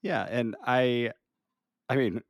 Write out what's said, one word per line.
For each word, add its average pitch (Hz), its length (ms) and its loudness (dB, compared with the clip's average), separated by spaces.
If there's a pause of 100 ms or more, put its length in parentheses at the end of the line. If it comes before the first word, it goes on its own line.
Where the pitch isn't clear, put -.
Yeah, 143 280 -2
and 117 340 -2
I, 123 480 2 (800)
I 131 80 0
mean, 113 320 0